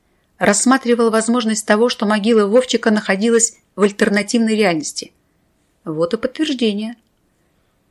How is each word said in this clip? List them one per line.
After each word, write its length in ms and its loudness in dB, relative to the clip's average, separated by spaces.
рассматривал 720 2
возможность 560 -2
того, 220 4
что 180 -4
могила 400 2
Вовчика 440 0
находилась 680 0
в 80 -6
альтернативной 760 0
реальности. 560 -2
Вот 300 -4
и 20 -2
подтверждение. 800 -4